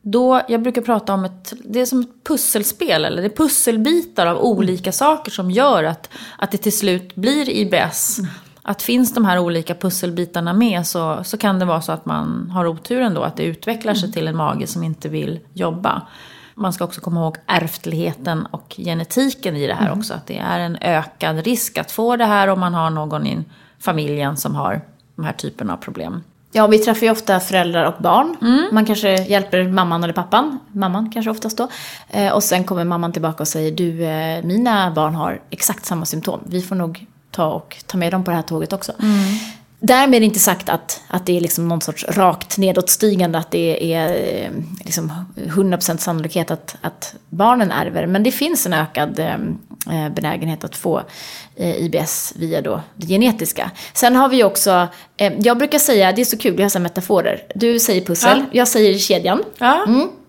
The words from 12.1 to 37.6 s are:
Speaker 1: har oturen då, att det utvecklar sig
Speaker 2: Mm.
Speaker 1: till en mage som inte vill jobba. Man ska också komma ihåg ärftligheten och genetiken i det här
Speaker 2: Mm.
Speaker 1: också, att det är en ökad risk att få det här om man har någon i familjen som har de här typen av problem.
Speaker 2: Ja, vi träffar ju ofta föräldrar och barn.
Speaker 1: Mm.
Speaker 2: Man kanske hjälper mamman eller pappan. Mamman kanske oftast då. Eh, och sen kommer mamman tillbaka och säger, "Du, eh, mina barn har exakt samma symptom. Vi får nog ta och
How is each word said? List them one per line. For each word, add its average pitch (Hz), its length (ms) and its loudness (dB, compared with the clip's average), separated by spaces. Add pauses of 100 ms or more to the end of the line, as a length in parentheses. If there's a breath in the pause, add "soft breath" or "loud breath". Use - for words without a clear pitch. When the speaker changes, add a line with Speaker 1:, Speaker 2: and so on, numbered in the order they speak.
Speaker 1:
har 175 120 0
oturen 214 480 -2
då, 139 80 -2
att 139 140 -4
det 151 60 -4
utvecklar 214 520 -4
sig 180 100 0
Speaker 2:
Mm. 202 80 -6
Speaker 1:
till 160 160 -4
en 160 80 -4
mage 147 300 -2
som 170 160 -8
inte 160 260 -6
vill 156 300 -6 (140)
jobba. 175 500 -4 (520 loud breath)
Man 190 180 -4
ska 180 120 -6
också - 160 -10
komma 170 200 -4
ihåg 160 160 -2 (100)
ärftligheten 165 1040 -2
och - 280 -12
genetiken 175 800 -2
i 143 100 -2
det - 80 -2
här 208 120 0
Speaker 2:
Mm. 165 120 -2
Speaker 1:
också, 214 160 -6
att 160 120 -10
det - 120 -8
är 175 220 -2
en 170 200 -4
ökad 160 640 -2
risk 226 340 -2
att 156 140 -6
få 233 240 0
det 233 80 2
här 202 240 4
om 185 120 2
man 175 140 0
har 160 160 0
någon 151 360 -4
i 147 180 -4 (360 soft breath)
familjen 147 560 -2
som - 180 -4
har 139 260 -4 (360)
de 160 80 -8
här 151 80 -4
typen 127 380 -8
av 85 60 -6
problem. - 460 -10 (300)
Speaker 2:
Ja, 214 140 4
vi 214 120 8
träffar 220 280 2
ju 226 60 4
ofta 202 280 0
föräldrar 175 440 0
och 175 180 -2
barn. 262 400 4
Speaker 1:
Mm. 269 300 4
Speaker 2:
Man 220 140 4
kanske 208 280 2 (100)
hjälper 190 400 2
mamman 175 400 2
eller 170 100 -4
pappan. 247 440 0 (140)
Mamman 196 380 -2
kanske 220 200 -4
oftast 220 280 -6
då. 254 100 -2 (420 loud breath)
Eh, 202 220 2
och 202 100 4
sen 180 220 2
kommer 180 200 -2
mamman 170 280 0
tillbaka 160 300 -2
och 151 60 -2
säger, 156 240 -2
"Du, 165 320 -2
eh, 160 400 -2
mina 202 460 2
barn 156 240 0
har 160 260 -4 (100)
exakt - 360 -4
samma 165 200 -2
symptom. 160 400 -6
Vi 180 160 -4
får 185 120 -6
nog 170 320 -4 (240)
ta 165 160 -2
och - 300 -6 (100)